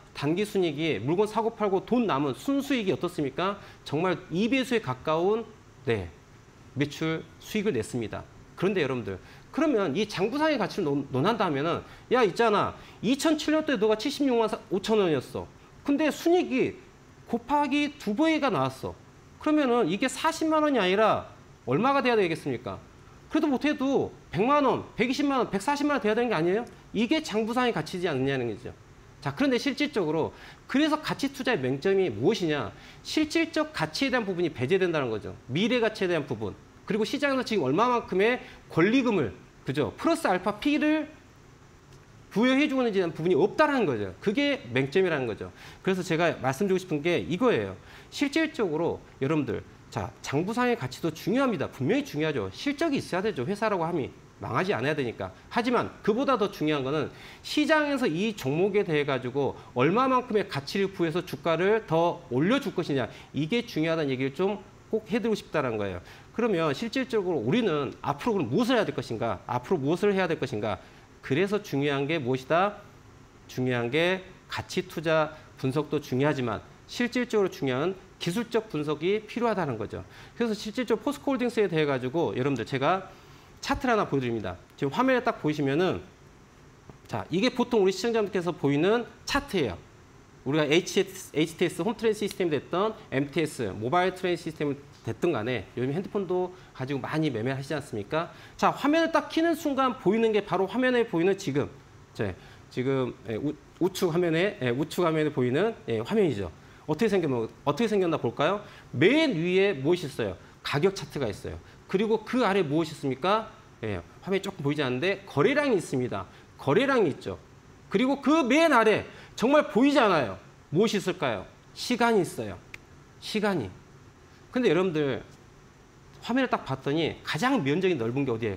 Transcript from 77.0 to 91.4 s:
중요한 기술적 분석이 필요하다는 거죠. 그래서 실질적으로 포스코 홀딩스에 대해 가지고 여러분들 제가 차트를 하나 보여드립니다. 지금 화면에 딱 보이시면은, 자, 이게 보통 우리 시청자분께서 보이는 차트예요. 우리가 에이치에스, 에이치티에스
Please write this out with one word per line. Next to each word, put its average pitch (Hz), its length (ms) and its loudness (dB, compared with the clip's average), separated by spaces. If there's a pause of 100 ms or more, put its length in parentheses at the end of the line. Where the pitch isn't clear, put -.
중요한 143 440 -2 (240)
기술적 220 500 -2
분석이 156 580 -2
필요하다는 190 520 -2
거죠. 98 260 -8 (320)
그래서 226 180 0
실질적으로 214 500 -2
포스코 - 280 -2
홀딩스에 233 360 2
대해 156 180 2
가지고 131 500 0
여러분들 123 300 0
제가 151 440 0 (500)
차트를 269 320 0
하나 196 160 2
보여드립니다. 113 480 -2 (200)
지금 139 160 -2
화면에 254 300 2
딱 226 180 -2
보이시면은, 151 600 0 (1080)
자, 101 240 -6
이게 196 200 2
보통 247 320 2
우리 190 100 4
시청자분께서 202 600 0
보이는 160 520 2 (200)
차트예요. 165 540 -2 (640)
우리가 151 200 2
에이치에스, 175 720 0
에이치티에스 165 460 0